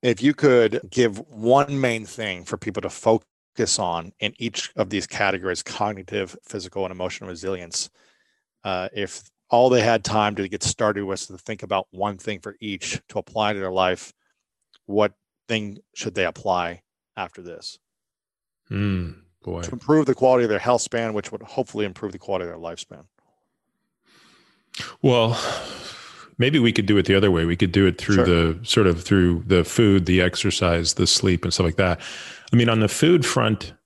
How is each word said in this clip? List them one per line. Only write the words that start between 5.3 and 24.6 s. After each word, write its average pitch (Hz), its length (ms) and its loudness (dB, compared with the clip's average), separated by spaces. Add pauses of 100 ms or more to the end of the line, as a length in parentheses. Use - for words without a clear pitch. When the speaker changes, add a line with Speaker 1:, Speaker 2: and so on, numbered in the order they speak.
Speaker 1:
cognitive, 98 800 -8
physical, 95 420 -10
and 92 80 -10
emotional 92 380 -10
resilience, 90 580 -8 (760)
uh, 92 300 -6
if 101 280 -8 (260)
all 123 220 4
they 123 100 4
had 113 240 2
time 104 300 0
to 98 140 -4
get 98 140 -8
started 104 420 -2
was 95 220 -8
to 92 120 -18
think - 240 -12
about 95 280 -2
one 98 280 -6
thing 104 220 -8
for 104 200 -14
each 104 480 -8
to - 100 -6
apply 107 360 -2
to 98 40 -8
their 95 140 -6
life, 92 400 0 (760)
what 104 280 0 (340)
thing 107 300 -6 (160)
should 98 200 -10
they 95 120 0
apply 87 560 -4 (340)
after 95 240 -12
this? - 380 -16 (880)
Speaker 2:
Hmm, 98 420 -4 (320)
boy. 87 200 -8
Speaker 1:
To 85 100 -8
improve 147 340 0
the 135 80 2
quality 127 300 4
of 110 60 0
their 104 80 0
health 120 220 2
span, 117 320 -6
which 104 180 -6
would 104 120 -12
hopefully 107 420 -6
improve 98 280 -8
the 92 60 -14
quality 92 260 -6
of 85 60 -8
their 85 80 -14
lifespan. - 460 -14 (2000)